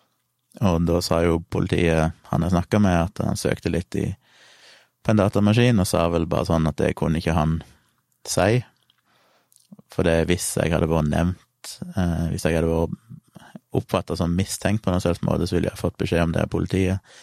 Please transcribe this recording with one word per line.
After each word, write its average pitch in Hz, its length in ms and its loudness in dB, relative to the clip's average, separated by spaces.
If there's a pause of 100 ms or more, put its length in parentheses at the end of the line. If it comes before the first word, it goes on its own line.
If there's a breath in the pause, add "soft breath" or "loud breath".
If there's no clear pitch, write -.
(640 loud breath)
Og 85 240 2
da 85 160 2
sa 82 220 0
jo 85 160 2 (100)
politiet, 82 600 0 (180)
han 82 140 0
jeg 90 80 0
snakket 95 320 2
med, 90 140 4 (100)
at - 160 -6
han - 160 -4
søkte - 320 -2
litt - 260 -4
i, - 60 -2 (960 loud breath)
på 113 120 2
en 104 80 4
datamaskin, 107 580 4
og 90 80 2
sa 85 240 2
vel 82 180 0
bare 82 200 0
sånn 82 180 2
at 73 100 -4
det 73 220 2
kunne 78 180 0
ikke 82 200 0
han 80 180 0 (720 soft breath)
si. 104 320 2 (1300 soft breath)
For - 160 -2
det, 82 220 2
hvis 87 320 -2
jeg 80 140 0
hadde 80 160 0
vært 78 200 0
nevnt, 85 640 -4 (240)
eh, 85 380 -2
hvis 92 120 -6
jeg 82 120 2
hadde 82 120 0
vært 82 240 -2 (800)
oppfattet 90 460 -2
som 85 160 0
mistenkt 95 480 -4
på 92 80 0
noen 90 100 0
selvs 85 240 -2
måte, 82 220 0
så 90 80 -2
ville 82 140 0
jeg - 100 -16
fått - 180 -4
beskjed 85 300 0
om 82 60 -4
det 82 100 0
av - 80 -6
politiet. 92 720 -2